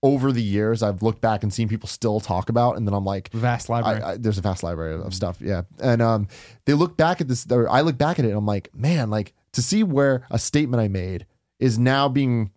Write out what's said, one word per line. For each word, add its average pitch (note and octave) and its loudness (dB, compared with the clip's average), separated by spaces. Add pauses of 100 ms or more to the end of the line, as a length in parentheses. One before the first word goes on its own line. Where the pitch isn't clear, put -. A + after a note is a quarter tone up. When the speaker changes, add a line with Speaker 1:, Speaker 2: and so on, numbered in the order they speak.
Speaker 1:
over C#3 4
the A#2+ 0
years G#2+ 0
I've G2+ -2
looked A2 0
back A2 0
and G#2 -2
seen A2+ -2
people G#2+ -4
still G#2+ -2
talk F#2+ -4
about, A#2+ 2
and A2 -2
then G2+ -2
I'm G2 -2
like, G2 -4
Speaker 2:
Vast A#2 -2
library. A2+ -2
Speaker 1:
I, F#2 -6
I, G2 -6
there's A2 0
a - -4
vast F#2 -2
library D#2+ -6
of E2 -8
stuff, F#2 -6
yeah. F#2+ -4 (140)
And, A#2+ 2
um, A2+ 2 (360)
they C#3 2
look D#3+ 2
back E3+ 2
at C#3+ -4
this, B2 -2
or A#2+ 2
I C3+ 4
look D3+ 0
back D#3 0
at C#3 2
it, A2+ 2
and G#2 0
I'm G#2 -2
like, G2+ -2
"Man, C3+ 0
like, G#2+ -4 (180)
to - -2
see G3 2
where C#3 2
a A#2 0
statement B2 0
I G#2 0
made F#2 -4 (320)
is A#2+ 2
now C3+ 4
being B2 0